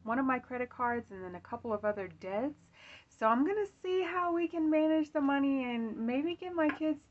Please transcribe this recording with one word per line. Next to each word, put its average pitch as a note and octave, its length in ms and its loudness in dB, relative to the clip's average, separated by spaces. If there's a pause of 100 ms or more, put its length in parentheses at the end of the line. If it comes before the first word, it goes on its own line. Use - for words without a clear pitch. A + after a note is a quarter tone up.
one A3+ 160 -2
of C4+ 60 2
my C4 140 2
credit B3 320 -8
cards A#3+ 400 -2
and F#3+ 120 -12
then F3+ 140 -10
a F3 40 -12
couple A3+ 320 -8
of G#3+ 120 -4
other G#3 240 -2 (120)
debts. G#3+ 380 -4 (500)
So - 180 -2
I'm A#3+ 200 6
gonna G4+ 200 0 (160)
see F#4 200 0
how F4 320 0
we E4+ 140 0
can D#4+ 220 0
manage D#4 420 4
the D#4 80 0
money C#4 440 2
and A#3 320 -4
maybe C4 380 0
get F4+ 200 -10
my D#4 140 2
kids D4+ 320 -2 (100)